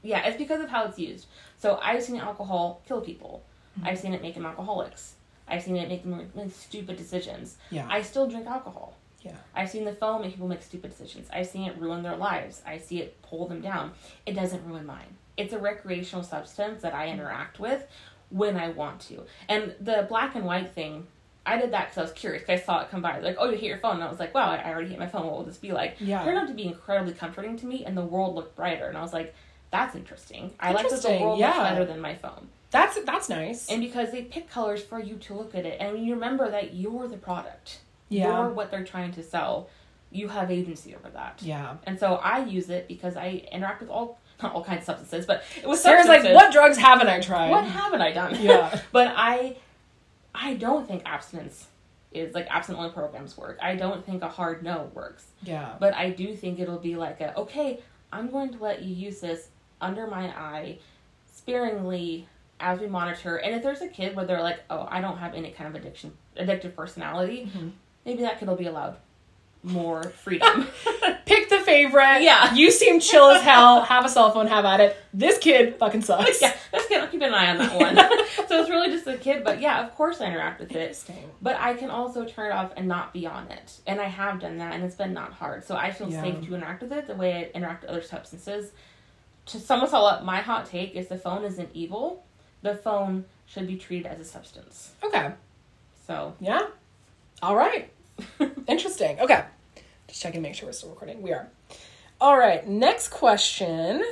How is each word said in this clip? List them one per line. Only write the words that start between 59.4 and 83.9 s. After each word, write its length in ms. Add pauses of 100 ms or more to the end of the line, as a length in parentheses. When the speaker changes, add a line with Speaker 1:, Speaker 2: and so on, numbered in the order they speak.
Speaker 1:
under 260
my 220
eye, 480 (560)
sparingly, 920 (320)
as 200
we 80
monitor." 500
And 180
if 80
there's 180
a 60
kid 280
where 100
they're 160
like, 280
"Oh, 200
I 120
don't 160
have 160
any 180
kind 220
of 60
addiction, 340 (240)
addictive 380
personality," 720
Speaker 2:
Mm-hmm. 220 (360)
Speaker 1:
maybe 180
that 160
kid 80
will 80
be 120
allowed 300 (640)
more 420
freedom. 640 (300)
<laughs> 280
Speaker 2:
Pick 240
the 100
favorite. 640
Speaker 1:
Yeah. 320
Speaker 2:
You 180
seem 300
chill 280
as 120
hell. 400
Speaker 1:
<laughs> 20
Speaker 2:
Have 220
a 40
cell 220
phone. 160
Have 160
at 160
it. 160 (180)
This 240
kid 400
fucking 240
sucks. 400
Speaker 1:
Yeah, 140 (160)
this 160
kid, 140
I'll 80
keep 120
an 120
eye 180
on 60
that 180
one. 220
Speaker 2:
<laughs> 280 (220)
Speaker 1:
So 140
it's 80
really 200
just 160
a 100
kid, 280
but 180
yeah, 240
of 100
course 260
I 40
interact 340
with 120
it. 60
Speaker 2:
Interesting. 520 (100)
Speaker 1:
But 200
I 160
can 160
also 340
turn 260
it 40
off 200
and 120
not 260
be 140
on 240
it. 220 (120)
And 160